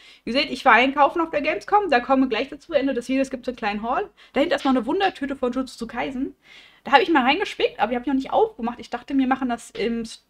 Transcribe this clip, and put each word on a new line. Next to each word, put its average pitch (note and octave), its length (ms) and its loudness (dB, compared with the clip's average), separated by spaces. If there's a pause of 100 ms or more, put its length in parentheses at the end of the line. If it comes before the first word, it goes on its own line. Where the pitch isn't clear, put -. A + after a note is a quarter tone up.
(260)
Ihr A3+ 80 -4
seht, C#4 160 0
ich B3+ 160 -4
war B3 80 10
einkaufen C#4 480 4
auf E4 80 -2
der D4 120 -2
Gamescom, E4 500 0
da A#3+ 80 4
kommen C4 240 2
wir B3 60 0
gleich A3+ 200 -2
dazu. D#4 240 -12
Ende C4+ 220 2
des A#3+ 120 -6
Videos C4 220 0
gibt's B3 180 -10
einen B3 100 -6
kleinen G#3 260 -4
Haul. D#4+ 260 -2 (240)
Dahinter D#4 220 2
ist - 100 -2
noch C4+ 60 2
eine B3 160 0
Wundertüte D#4 480 -2
von B3 160 -2
Jujutsu C4 340 -6
Kaisen. C4+ 500 -6 (480)
Da A#3 100 -4
hab C#4+ 80 8
ich F#4 80 0
mal C#4+ 140 4
reingespickt, F4 560 -2
aber A3+ 120 0
die B3 40 -2
hab B3 80 -4
ich - 40 -12
noch C#4 80 0
nicht C4 180 -4
aufgemacht. A#3+ 460 0
Ich - 100 -18
dachte, B3 260 -6
wir C4 120 2
machen C4 220 -2
das A#3+ 220 -8
im, A#3 320 -4 (260)